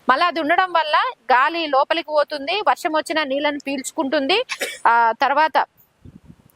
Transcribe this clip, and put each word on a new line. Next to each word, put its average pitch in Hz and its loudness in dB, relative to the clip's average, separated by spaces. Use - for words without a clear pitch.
మళ్ళీ 285 2
అది 330 -2
ఉండడం 349 0
వల్ల 330 2
గాలి 302 2
లోపలికి 302 0
పోతుంది, 302 -2
వర్షం 320 0
వచ్చిన 311 -2
నీళ్ళని 285 -4
పీల్చుకుంటుంది. 285 -2
ఆ, 233 2
తర్వాత 277 2